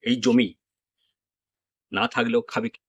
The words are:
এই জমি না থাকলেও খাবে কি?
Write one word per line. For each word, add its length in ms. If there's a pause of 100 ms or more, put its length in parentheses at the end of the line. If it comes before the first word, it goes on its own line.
এই 120
জমি 320 (1400)
না 140
থাকলেও 360
খাবে 260
কি? 200